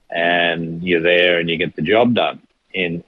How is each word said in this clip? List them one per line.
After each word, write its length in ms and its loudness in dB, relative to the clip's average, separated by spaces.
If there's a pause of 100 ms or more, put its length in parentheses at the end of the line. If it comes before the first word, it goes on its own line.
and 720 -2
you're 200 0
there 360 4
and 100 -2
you 100 -4
get 180 -6
the 80 -6
job 320 2
done. 260 -2 (320)
In 340 -6